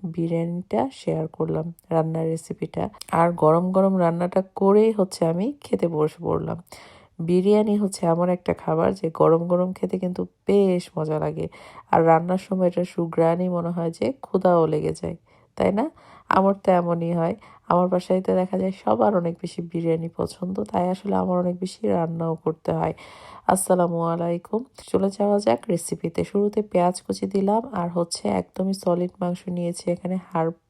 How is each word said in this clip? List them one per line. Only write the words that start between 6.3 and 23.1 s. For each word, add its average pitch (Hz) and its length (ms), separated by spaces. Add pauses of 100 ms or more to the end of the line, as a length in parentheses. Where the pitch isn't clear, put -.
বিরিয়ানি 208 540
হচ্ছে 190 200 (100)
এমন 175 240
একটা 175 160 (100)
খাবার 165 280 (100)
যে 170 60 (140)
গরম 160 300
গরম 180 280
খেতে 190 260
কিন্তু 180 180 (260)
বেশ 196 360 (120)
মজা 156 280
লাগে, 156 220 (460)
আর - 160
রান্নার 175 380
সময় 185 240
এটা 180 120 (100)
সুঘ্রাণই 170 640
মনে 170 200
হয় 170 220
যে 214 80 (180)
ক্ষুধাও 180 480
লেগে 156 280
যায়, 170 160 (420)
তাই - 200
না? 254 60 (460)
আমার 196 320
তো - 60 (120)
এমনই 170 400
হয়। 165 160 (360)
আমার 180 200
বাসায় 185 340
তো 190 140
দেখা 185 220
যায় 190 200
সবার 214 380
অনেক 170 220
বেশি - 180 (120)
বিরিয়ানি 165 360 (100)
পছন্দ, 180 380 (140)
তাই 180 240
আসলে 190 280
আমার 185 200
অনেক 180 200
বেশি - 180 (180)
রান্নাও 165 360 (100)
করতে 160 340
হয়। 160 160 (580)